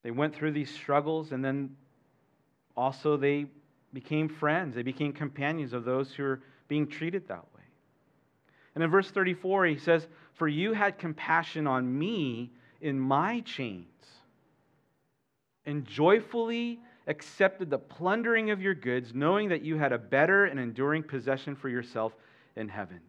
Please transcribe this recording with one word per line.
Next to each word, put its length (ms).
They 80
went 220
through 200
these 200
struggles, 600
and 100
then 320
also 400
they 300
became 380
friends. 460
They 60
became 300
companions 640
of 100
those 300
who 100
were 180
being 180
treated 400
that 160
way. 100
And 100
in 60
verse 220
thirty-four, 540
he 120
says, 300
"For 140
you 240
had 260
compassion 720
on 320
me 520
in 180
my 440
chains, 440
and 200
joyfully 960
accepted 640
the 80
plundering 760
of 100
your 120
goods, 400
knowing 360
that 140
you 120
had 160
a 60
better 480
and 140
enduring 440
possession 520
for 120
yourself 460
in 140
heaven." 400